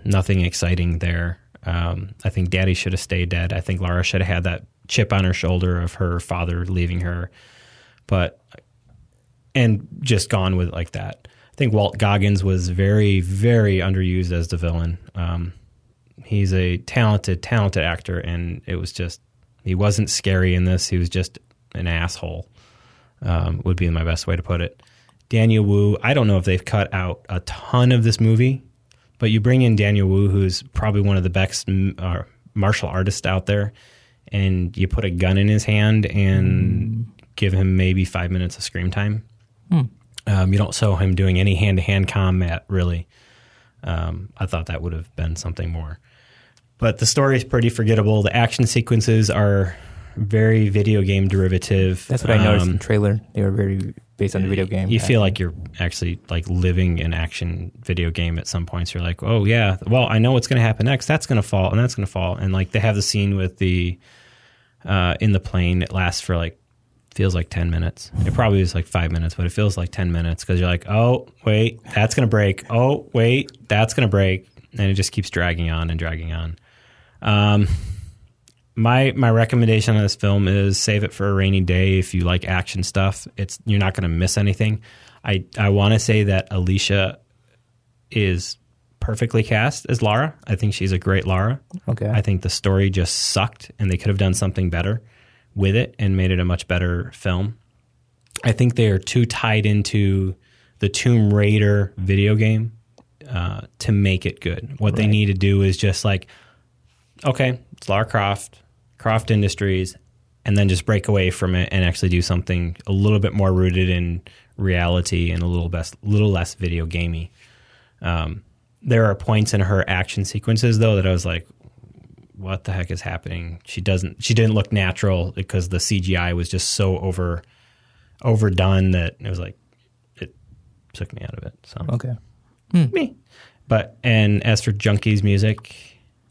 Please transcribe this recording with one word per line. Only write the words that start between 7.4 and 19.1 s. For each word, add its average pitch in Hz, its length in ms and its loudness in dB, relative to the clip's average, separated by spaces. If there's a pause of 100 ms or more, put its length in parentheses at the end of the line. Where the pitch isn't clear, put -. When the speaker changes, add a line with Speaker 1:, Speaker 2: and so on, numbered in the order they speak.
Speaker 1:
but, 90 340 -2 (1120)
and 113 340 2 (140)
just 120 280 0
gone 95 260 0
with 90 140 0
it - 40 -12
like 85 180 -8
that. - 360 -12 (260)
I - 40 -20
think 120 160 0
Walt 101 240 0
Goggins 101 460 2
was 92 260 0
very, 98 500 2
very 101 580 2
underused 92 540 0
as 85 160 -2
the 87 100 -4
villain. 85 400 -2 (180)
Um, 85 380 -6 (680)
he's 98 300 0
a 90 240 0
talented, 104 680 0
talented 98 400 0
actor, 85 360 -4
and 85 460 -6
it 87 120 -6
was 87 160 -8
just, - 280 -8 (420)